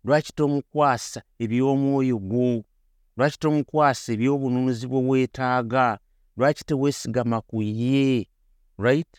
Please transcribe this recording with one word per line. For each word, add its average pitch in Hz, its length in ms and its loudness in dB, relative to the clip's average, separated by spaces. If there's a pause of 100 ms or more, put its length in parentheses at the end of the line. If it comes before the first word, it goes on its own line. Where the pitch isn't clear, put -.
Lwaki 151 280 0
tomukwasa 143 880 -2 (160)
eby'omwoyo 131 800 0
gwo? 117 460 -2 (520)
Lwaki 139 220 0
tomukwasa 147 760 0
eby'obununuzi 127 760 0
bwe 131 140 -2
weetaaga? 127 1000 0 (380)
Lwaki 139 280 0
teweesigama 123 760 -2
ku 110 220 -6
ye? 123 640 0 (520)
Right? 131 300 2 (100)